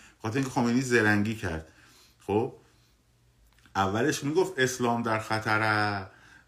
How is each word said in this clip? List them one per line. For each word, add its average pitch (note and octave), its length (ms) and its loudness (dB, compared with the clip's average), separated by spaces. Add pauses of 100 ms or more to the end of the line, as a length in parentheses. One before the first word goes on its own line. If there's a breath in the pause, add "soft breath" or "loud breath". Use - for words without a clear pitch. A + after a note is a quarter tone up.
(220 loud breath)
خاطر G#2+ 140 -4
اینکه C3+ 140 0
خمینی A#2+ 300 2
زرنگی A2 540 2
کرد. E2 380 -8 (460 loud breath)
خب G#2+ 360 0 (1200 soft breath)
اولش G#2+ 480 0
میگفت E3+ 340 0
اسلام B2 440 0
در A2 160 0
خطره، G#2+ 920 0 (380 loud breath)